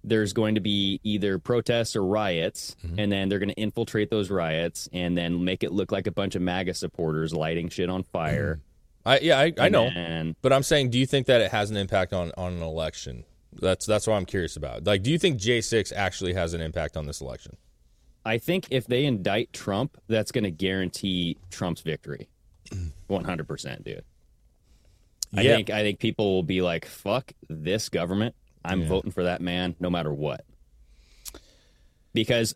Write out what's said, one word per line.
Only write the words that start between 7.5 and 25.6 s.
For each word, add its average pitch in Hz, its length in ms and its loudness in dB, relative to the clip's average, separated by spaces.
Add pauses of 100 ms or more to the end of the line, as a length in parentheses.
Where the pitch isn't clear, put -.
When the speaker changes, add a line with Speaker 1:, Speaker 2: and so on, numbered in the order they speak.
Speaker 1:
shit 90 200 -2
on 92 140 -2
fire. 76 540 -2
Speaker 2:
Mm-hmm. - 520 -10
I, 135 120 8
yeah, 147 180 6
I, 139 60 6
I 160 220 2
Speaker 1:
And 190 60 4
Speaker 2:
know. 127 220 6
Speaker 1:
then 82 480 -4
Speaker 2:
But 131 100 4
I'm 135 120 4
saying, 139 260 4
do 120 80 2
you 131 80 4
think 135 220 2
that 120 120 8
it 95 120 2
has 107 180 0
an 107 60 -4
impact 98 360 0
on, 87 240 -2
on 90 180 -4
an 85 80 -6
election? 78 600 -6 (280)
That's, - 340 0
that's 107 220 2
what 110 60 4
I'm 92 120 0
curious 85 300 -2
about. 69 280 -8
Like, 98 200 4
do 127 80 2
you 170 60 4
think 156 200 2
J 113 220 2
six 110 320 0
actually 92 420 -2
has 85 200 -2
an 82 60 -4
impact 78 360 -4
on 76 100 -6
this 73 140 -10
election? - 360 -12 (680)
Speaker 1:
I 113 140 0
think 175 340 0
if 123 160 0
they 123 200 2
indict 104 480 0
Trump, 107 420 -2 (100)
that's 110 240 2
gonna 104 200 0
guarantee 92 880 0 (120)
Trump's 87 300 -4
victory. - 480 -8 (420)
Speaker 2:
<clears throat> 87 360 -8
Speaker 1:
One 95 180 -2
hundred 80 240 -4
percent, - 340 -8
dude. 50 220 -10 (1300)
I 92 60 2
Speaker 2:
Yeah. 120 160 6
Speaker 1:
think, 107 140 -2